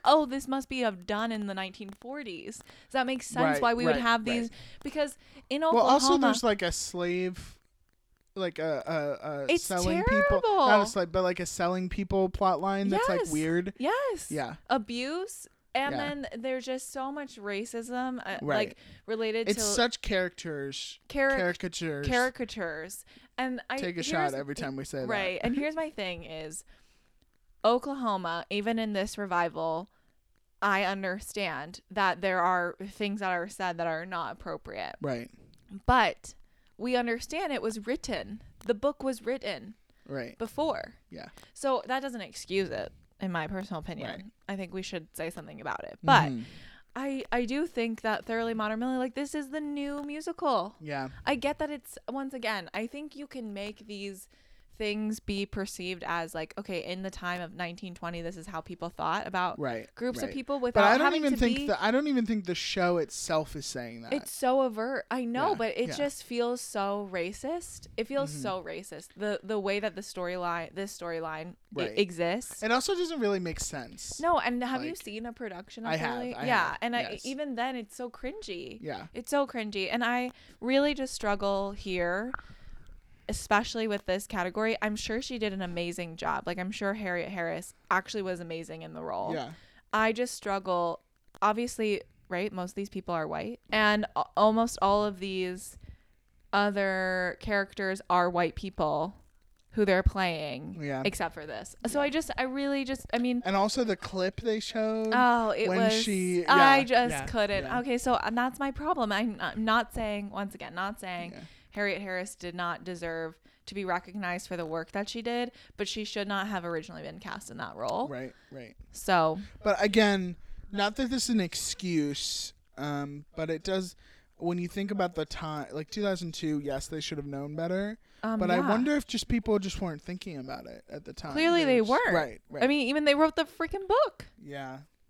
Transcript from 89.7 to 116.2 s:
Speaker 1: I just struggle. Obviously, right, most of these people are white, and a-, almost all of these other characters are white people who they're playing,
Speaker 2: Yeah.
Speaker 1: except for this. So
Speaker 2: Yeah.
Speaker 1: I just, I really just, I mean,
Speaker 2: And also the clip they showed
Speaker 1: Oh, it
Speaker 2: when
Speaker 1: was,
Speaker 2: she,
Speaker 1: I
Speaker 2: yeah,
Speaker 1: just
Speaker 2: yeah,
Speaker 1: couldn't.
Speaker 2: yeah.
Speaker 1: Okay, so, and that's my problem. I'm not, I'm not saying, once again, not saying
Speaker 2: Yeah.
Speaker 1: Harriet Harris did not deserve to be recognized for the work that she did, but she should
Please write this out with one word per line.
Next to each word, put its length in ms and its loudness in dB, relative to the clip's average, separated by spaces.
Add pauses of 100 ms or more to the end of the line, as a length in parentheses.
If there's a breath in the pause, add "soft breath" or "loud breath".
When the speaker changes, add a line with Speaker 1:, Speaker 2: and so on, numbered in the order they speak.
Speaker 1:
I 200 4
just 200 -2
struggle. 680 0 (380)
Obviously, 600 2 (260)
right, 240 -2
most 200 -6
of 40 -20
these 140 -4
people 240 -4
are 140 0
white, 320 -6 (120)
and 440 6
a-, 80 2 (120)
almost 460 6
all 240 6
of 140 -4
these 580 -4 (720 soft breath)
other 880 2
characters 680 -2
are 200 6
white 260 2
people 600 -2 (580)
who 120 4
they're 180 6
playing, 800 0
Speaker 2:
Yeah. 240 -2
Speaker 1:
except 300 -2
for 100 -10
this. 300 -10 (100)
So 140 0
Speaker 2:
Yeah. 60 4
Speaker 1:
I 40 0
just, 280 -2
I 60 0
really 400 0
just, 300 -6
I 60 2
mean, 260 0
Speaker 2:
And 100 2
also 280 4
the 120 2
clip 460 -2
they 180 0
showed 540 0
Speaker 1:
Oh, 380 6
it 180 2
Speaker 2:
when 80 4
Speaker 1:
was, 160 6
Speaker 2:
she, 540 2
Speaker 1:
I 320 10
Speaker 2:
yeah, 40 4
Speaker 1:
just 280 4
Speaker 2:
yeah, 160 -2
Speaker 1:
couldn't. 380 0
Speaker 2:
yeah. 160 0
Speaker 1:
Okay, 180 0
so, 160 4
and 200 0
that's 240 0
my 120 -2
problem. 400 0
I'm 260 0
not, 200 -4
I'm 80 0
not 280 4
saying, 380 -4
once 240 -6
again, 180 -12
not 260 -4
saying 340 -8
Speaker 2:
Yeah. 60 -14 (320 loud breath)
Speaker 1:
Harriet 300 -2
Harris 320 -4
did 220 -10
not 280 -4
deserve 520 -6 (320 soft breath)
to 80 -14
be 100 -4
recognized 640 -4
for 100 -4
the 80 -4
work 280 -4
that 140 -2
she 140 -6
did, 300 -2 (260 loud breath)
but 100 -2
she 160 -4
should 240 -4